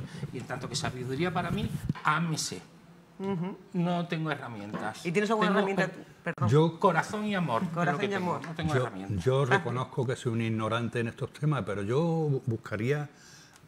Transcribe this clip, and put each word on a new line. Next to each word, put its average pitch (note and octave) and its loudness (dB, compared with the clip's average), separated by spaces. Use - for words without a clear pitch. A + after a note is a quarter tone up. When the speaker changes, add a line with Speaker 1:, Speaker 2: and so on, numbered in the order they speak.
Speaker 1:
y C3 -10
en A#2+ -8
tanto B2+ -8
que - -8
sabiduría C3 -2
para F3 -2
mí, G#3 -2
ámese. D#3 0
Speaker 2:
Ujú. F#3+ -4
Speaker 1:
No F3 2
tengo D#3+ -2
herramientas. A2 -6
Speaker 2:
¿Y F3 0
tienes G#3 2
alguna G#3+ 4
Speaker 1:
Tengo G#3 6
Speaker 2:
herramienta? F#3+ 2
Speaker 1:
per- - -10
Speaker 2:
Perdón. A#2+ 2
Speaker 3:
Yo D#3+ 6
Speaker 1:
corazón G#3 2
y G#3 0
amor, C#3 2
Speaker 2:
Corazón E3+ 2
Speaker 1:
lo D3 -2
que - 2
Speaker 2:
y G3+ -2
Speaker 1:
tengo, F3+ 0
Speaker 2:
amor. C3 -8
Speaker 1:
no E3 -10
tengo D#3 -2
Speaker 3:
Yo, B2+ 4
Speaker 1:
herramientas. G2 -4
Speaker 3:
yo C3 4
reconozco B2 0
que B2 -2
soy A#2 -2
un A2+ 0
ignorante A2+ 0
en A2+ -2
estos A2+ -8
temas, D3 0
pero G2+ -4
yo A#2 2
bu-, D#3+ 0
buscaría, A#2+ -2